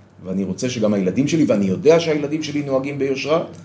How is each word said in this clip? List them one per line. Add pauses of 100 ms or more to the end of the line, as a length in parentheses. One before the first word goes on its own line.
(240)
ואני
רוצה
שגם
הילדים
שלי,
ואני
יודע
שהילדים
שלי
נוהגים
ביושרה, (200)